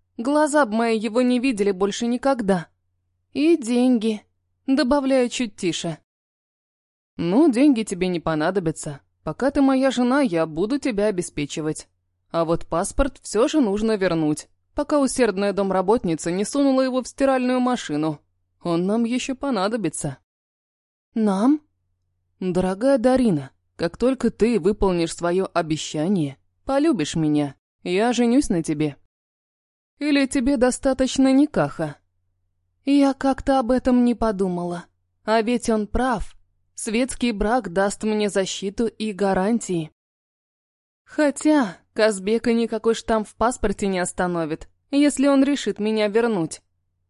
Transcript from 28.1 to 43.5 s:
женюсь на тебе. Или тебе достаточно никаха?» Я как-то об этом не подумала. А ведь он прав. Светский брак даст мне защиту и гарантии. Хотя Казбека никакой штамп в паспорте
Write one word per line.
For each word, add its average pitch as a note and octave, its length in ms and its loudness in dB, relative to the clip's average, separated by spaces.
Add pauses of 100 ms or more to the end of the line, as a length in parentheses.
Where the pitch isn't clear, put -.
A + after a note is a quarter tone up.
женюсь A#3+ 380 2
на F3+ 120 0
тебе. D3+ 360 -2 (1040)
Или C#4+ 260 2
тебе C4+ 320 0
достаточно C4 720 2
никаха?» E3 640 0 (880)
Я C#4 300 4
как-то C4+ 420 0
об A#3+ 140 0
этом B3 340 2
не A#3+ 80 2
подумала. F3+ 720 -2 (380)
А A3 180 2
ведь A#3 280 -2
он G#3+ 180 0
прав. A#3 480 -4 (400)
Светский A#3+ 560 -2
брак G#3 420 -2
даст G3 300 -2
мне G#3+ 260 0
защиту G3 560 -4
и G#3+ 260 -6
гарантии. F#3+ 800 -2 (1120)
Хотя D4 760 0 (160)
Казбека A3 600 0
никакой A3+ 400 0
штамп A3 340 -2
в - 80 -20
паспорте G#3+ 520 -2